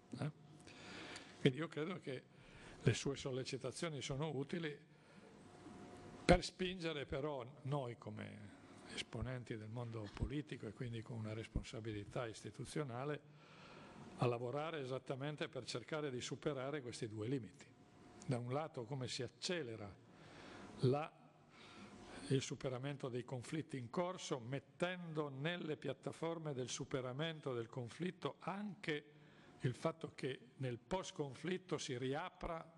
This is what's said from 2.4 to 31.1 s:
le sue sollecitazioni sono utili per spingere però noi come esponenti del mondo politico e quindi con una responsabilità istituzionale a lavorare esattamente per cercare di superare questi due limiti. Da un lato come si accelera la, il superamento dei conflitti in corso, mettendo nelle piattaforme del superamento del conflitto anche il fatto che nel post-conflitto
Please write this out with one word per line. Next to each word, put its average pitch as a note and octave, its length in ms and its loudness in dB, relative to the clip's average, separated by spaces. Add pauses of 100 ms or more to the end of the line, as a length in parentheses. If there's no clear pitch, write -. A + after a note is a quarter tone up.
le A#2 140 10
sue C3+ 200 2
sollecitazioni C3 840 0
sono C#3+ 340 2
utili D3 400 0 (1500)
per F3+ 180 12
spingere E3 640 0
però C3+ 400 0 (180)
noi C3 360 0
come G#2 540 -8 (420)
esponenti A#2+ 600 -2
del G#2+ 140 -6
mondo A2+ 420 -2
politico B2+ 540 0
e G#2 80 -4
quindi A#2 300 -2
con A#2 140 -4
una G#2+ 160 0
responsabilità A2 920 0
istituzionale C3 960 -2 (960)
a B2+ 80 8
lavorare B2+ 540 4
esattamente C3+ 680 0
per C3 180 -4
cercare D3 440 0
di B2 100 0
superare C#3 600 0
questi A#2+ 260 -2
due G#2+ 200 0
limiti. B2 380 0 (600)
Da B2 140 4
un A#2+ 120 -2
lato C#3 340 0
come C3 220 0
si - 140 0
accelera A#2 640 0 (920)
la, C#3+ 320 8 (1160)
il C3+ 120 8
superamento C3+ 640 -2
dei A#2+ 160 0
conflitti C3+ 540 -2
in A#2+ 140 -6
corso, F3 480 2
mettendo D#3 880 0
nelle D#3 480 0
piattaforme D3+ 760 0
del B2 160 0
superamento C#3 840 0
del A#2 140 2
conflitto C3+ 720 -2
anche F3+ 720 -2 (540)
il A#2+ 60 4
fatto - 400 0
che B2+ 260 -2 (180)
nel B2 200 0
post-conflitto E3+ 1000 0